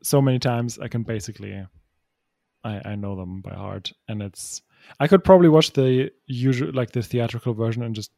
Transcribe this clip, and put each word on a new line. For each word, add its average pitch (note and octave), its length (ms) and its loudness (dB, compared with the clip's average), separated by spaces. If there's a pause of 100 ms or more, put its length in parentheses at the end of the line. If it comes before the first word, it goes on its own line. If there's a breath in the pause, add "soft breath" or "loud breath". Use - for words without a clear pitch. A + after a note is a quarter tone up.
so C#3 180 4
many C3 160 2
times, A#2+ 420 -2
I B2 100 -8
can A#2 140 -4
basically, G2+ 600 -10 (1000)
I, G#2 240 -8
I G#2 60 -8
know G2+ 200 -6
them F#2 260 -10
by F#2+ 120 -12
heart. G2 400 -10 (160)
And G#2+ 120 -6
it's, - 400 -12 (380 soft breath)
I C#3+ 80 4
could F#3+ 160 6
probably F3+ 260 8
watch D#3 240 4
the C3 380 2 (140)
usual, B2+ 480 0
like, B2+ 180 -2
the B2 120 -4
theatrical A#2+ 500 -4
version A2+ 300 -2
and A#2 120 -6
just G#2+ 220 -10